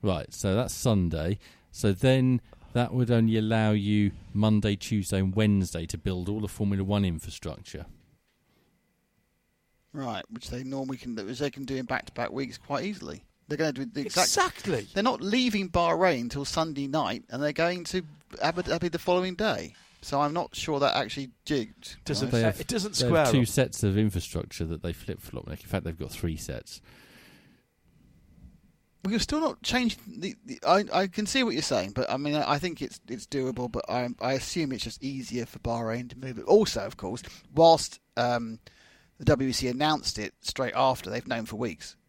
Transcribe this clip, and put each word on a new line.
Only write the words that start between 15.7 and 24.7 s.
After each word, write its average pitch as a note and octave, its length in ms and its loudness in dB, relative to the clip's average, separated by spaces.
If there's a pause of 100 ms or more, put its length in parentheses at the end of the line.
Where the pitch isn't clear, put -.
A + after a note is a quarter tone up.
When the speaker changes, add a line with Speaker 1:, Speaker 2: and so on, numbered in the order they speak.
Speaker 2:
till C#3+ 140 -6
Sunday D3 420 -2
night, C3+ 420 0
and B2+ 140 -4
they're D3 80 0
going F3 340 0
to F#3 180 -2 (380)
Abu F3 220 0
Dhabi E3+ 260 -2
the E3 100 -4
following F3+ 360 2
day. E3+ 380 -2 (280)
So C#3+ 200 0
I'm D3 120 2
not E3+ 220 -4
sure D3 240 -2
that C#3+ 160 4
actually C3 360 -4 (140)
jigged, - 600 -4
Speaker 3:
Doesn't C3 220 -2
Speaker 2:
right? A#2+ 40 0
Speaker 1:
They A#2 80 4
Speaker 3:
fa-, A2+ 60 4
Speaker 1:
have, G#2+ 160 0
Speaker 3:
it - 60 -8
doesn't G#3 280 -2
Speaker 1:
they B2+ 100 0
have B2 60 2
Speaker 3:
square D#3 200 6
Speaker 1:
two C3 100 6
Speaker 3:
up. A#2 60 4
Speaker 1:
sets - 360 0
of G2+ 140 4
infrastructure F#2 680 -2
that D#2+ 160 -6